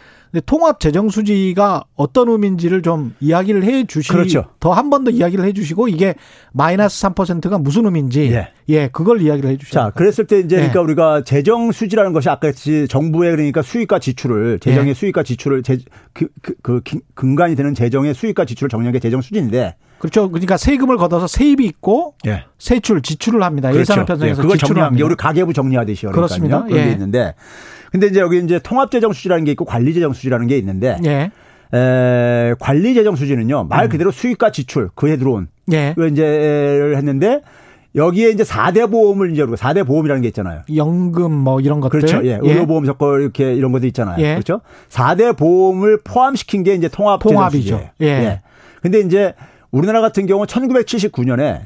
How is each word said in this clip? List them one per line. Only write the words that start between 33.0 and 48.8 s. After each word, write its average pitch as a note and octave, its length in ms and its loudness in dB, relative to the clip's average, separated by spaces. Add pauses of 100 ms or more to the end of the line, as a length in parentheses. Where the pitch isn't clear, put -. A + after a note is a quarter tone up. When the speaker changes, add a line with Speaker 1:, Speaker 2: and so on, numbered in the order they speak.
Speaker 2:
말 C#3+ 200 0
Speaker 1:
음. - 40 0
Speaker 2:
그대로 D#3+ 240 0
수입과 - 400 -2
지출, B2 420 -4
그해 D3 220 0
들어온 A#2+ 320 -2 (240)
Speaker 1:
예. D3 240 0
Speaker 2:
그 E3 120 0
이제를 D3 880 0
했는데 C#3+ 440 0 (560)
여기에 F3+ 340 2
이제 G3 140 2
사 A#2 280 -2
대 A3+ 140 2
보험을 G3 460 2
이제 D3+ 100 0
우리가 A#2 140 -2
사 C3 180 -2
대 G3 80 0
보험이라는 C#3+ 400 0
게 A#2 60 0
있잖아요. F2+ 340 -8 (140)
Speaker 1:
연금 E3+ 560 0
뭐 C3+ 280 0
이런 D3 200 0
것들. C#3 200 0
Speaker 2:
그렇죠. D#3+ 240 0
예. A#2 200 -2
Speaker 1:
예. D3+ 40 4
Speaker 2:
의료보험 D#3+ 360 2
적거 C#3 340 0
이렇게 C3+ 360 -2
이런 C3 180 0
것도 C3 160 -2
있잖아요. G#2+ 340 -4
Speaker 1:
예. D3+ 120 0
Speaker 2:
그렇죠. E3+ 260 -4 (280)
사 C3+ 280 0
대 A#3 160 2
보험을 F#3+ 720 2
포함시킨 B3 580 -2
게 G3 120 2
이제 E3 140 -2
통합재정수지예요. F#3 880 2
Speaker 1:
통합이죠. - 140 -10 (120)
예. D#3 40 2
Speaker 2:
예. A#2 360 0 (400)